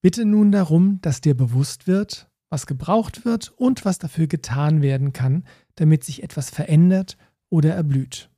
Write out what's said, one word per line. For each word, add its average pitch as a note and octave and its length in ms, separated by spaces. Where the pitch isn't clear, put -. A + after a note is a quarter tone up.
Bitte G3 240
nun G#3 260
darum, F#3 500
dass D3 200
dir C#3+ 160
bewusst B2+ 500
wird, G3 420
was D3 160
gebraucht E3 580
wird A3+ 280
und - 340
was F#3 140
dafür D#3+ 280
getan D3 540
werden C3+ 320
kann, C3 320
damit D#3 280
sich - 200
etwas - 260
verändert F3+ 680
oder D#3+ 240
erblüht. C#3 640